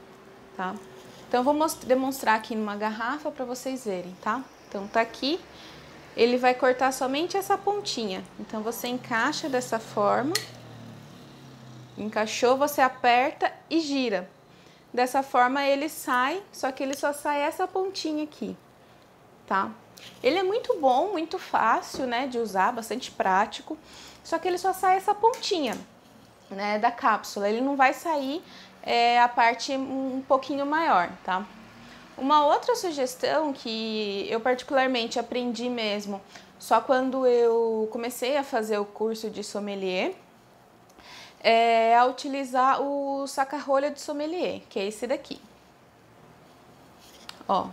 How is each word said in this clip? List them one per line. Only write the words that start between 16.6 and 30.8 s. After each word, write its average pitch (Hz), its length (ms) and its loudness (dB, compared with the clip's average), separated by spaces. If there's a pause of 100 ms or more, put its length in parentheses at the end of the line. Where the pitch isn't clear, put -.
que 269 120 -6
ele 269 120 -2
só 285 200 -2
sai 294 260 -2
essa 311 260 -2
pontinha 370 580 -4
aqui, 208 300 -8 (920)
tá? 208 240 0 (520)
Ele 302 160 2
é 392 40 0
muito 427 360 0
bom, 285 340 4
muito 339 260 -4
fácil, 262 680 0
né, 247 200 -2
de 247 120 -6
usar, 202 340 2
bastante 220 380 -6
prático. 202 680 0 (440)
Só - 160 -2
que 330 80 -4
ele 349 120 0
só 370 160 0
sai 370 220 4
essa 392 180 0
pontinha, 403 640 0 (720)
né, 208 280 -2
da 233 120 4
cápsula. 208 580 0
Ele 226 140 0
não 277 120 0
vai 269 200 6
sair, 302 500 -4 (380)
é, 240 360 4
a 240 100 8
parte 240 440 2
um 269 560 -4
pouquinho 277 380 0
maior, 294 440 2 (140)